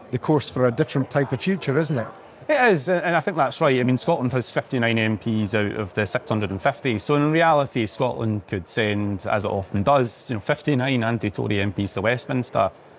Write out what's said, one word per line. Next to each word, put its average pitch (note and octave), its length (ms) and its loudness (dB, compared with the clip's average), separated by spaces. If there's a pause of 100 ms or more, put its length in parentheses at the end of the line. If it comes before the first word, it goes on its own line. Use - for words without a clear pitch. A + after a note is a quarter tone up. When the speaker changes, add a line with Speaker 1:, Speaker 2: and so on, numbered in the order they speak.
(120)
Speaker 1:
the B2+ 80 -2
course D3+ 300 0
for B2+ 180 2
a A#2+ 40 4
different C3 380 -2
type C#3+ 220 0
of B2+ 100 -4
future, D#3+ 380 0
isn't D#3 180 -2
it? A2 100 -4 (400)
Speaker 2:
It D4 140 2 (100)
is, E3 180 0
and, F3 140 2
and F3 120 0
I E3 60 4
think E3+ 160 -2
that's C3 220 0
right. C3+ 200 4
I B2+ 40 2
mean, B2+ 140 4
Scotland B2+ 360 0
has B2+ 180 -2
fifty-nine A#2 480 0
M A2 180 2
Ps G#2+ 380 -2
out G#2 180 2
of G#2 220 -6
the G#2+ 100 0
six - 240 -4
hundred G#2 220 0
and F#2+ 100 -6
fifty. C3 380 0
So D3 160 0
in D3 160 2
reality, D3 560 2
Scotland A2+ 600 -2
could F#2 200 -6
send, G#2 580 -2
as G#2 200 0
it G2 60 -2
often G2+ 300 -2
does, C3 480 2
you B2 60 -4
know, G2+ 40 -4
fifty-nine C3 640 0
anti-Tory A2 560 -2
M G2+ 140 0
Ps G2+ 200 -4
to G2 80 -4
Westminster. A#2+ 680 0 (280)